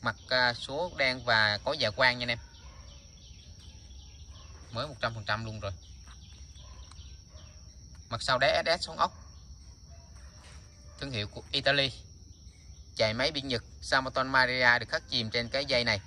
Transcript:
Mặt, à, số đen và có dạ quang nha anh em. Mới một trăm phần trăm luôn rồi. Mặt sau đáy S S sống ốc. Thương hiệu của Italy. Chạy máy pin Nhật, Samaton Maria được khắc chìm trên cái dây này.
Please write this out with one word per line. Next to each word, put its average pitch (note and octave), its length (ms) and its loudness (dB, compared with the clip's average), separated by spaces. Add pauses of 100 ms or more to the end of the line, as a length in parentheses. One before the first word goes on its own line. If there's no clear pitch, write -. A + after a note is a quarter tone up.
Mặt, A2 140 -2 (120)
à, B2 260 4
số C3+ 420 -4
đen B2+ 280 0
và A2 400 4
có C#3 80 0
dạ C3 180 0
quang B2 280 2
nha B2 40 -4
anh A#2+ 60 -4
em. A#2+ 100 -2 (2250)
Mới A#2+ 160 -4
một D3+ 140 -10
trăm A#2 140 -2
phần G#2+ 100 -8
trăm A2 200 -2
luôn A2 160 -8
rồi. G2 120 -6 (2500)
Mặt A#2 120 -6
sau B2+ 160 4
đáy D3 260 4
S E3+ 180 2
S - 40 -6
sống D#3+ 120 -10
ốc. F3 140 4 (1900)
Thương C#3 120 -6
hiệu G#2+ 160 -2
của - 140 -10 (100)
Italy. C#3 400 6 (1040)
Chạy A2 180 4
máy C3+ 180 2
pin C#3 160 -4
Nhật, A#2+ 160 0 (160)
Samaton C3 480 2
Maria B2+ 500 6
được A2+ 100 -4
khắc - 200 -4
chìm A#2 220 -2
trên A#2+ 180 0
cái C3+ 160 0
dây B2+ 200 2
này. G#2+ 220 2